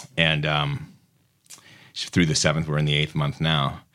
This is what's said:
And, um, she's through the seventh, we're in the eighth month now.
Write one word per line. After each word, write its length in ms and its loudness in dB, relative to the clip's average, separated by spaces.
And, 260 2
um, 440 -2
she's 160 -10
through 160 4
the 80 2
seventh, 340 2
we're 100 0
in 60 2
the 100 2
eighth 200 0
month 260 -2
now. 400 0